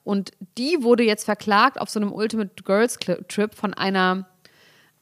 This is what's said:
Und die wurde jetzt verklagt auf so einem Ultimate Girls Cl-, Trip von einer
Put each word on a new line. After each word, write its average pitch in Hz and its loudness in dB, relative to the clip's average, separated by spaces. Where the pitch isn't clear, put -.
Und 202 -4
die 302 -2
wurde 240 4
jetzt 214 0
verklagt 214 2
auf 214 -4
so 220 -4
einem 202 -2
Ultimate 214 -4
Girls 214 2
Cl-, - -4
Trip 208 -2
von - -4
einer 190 0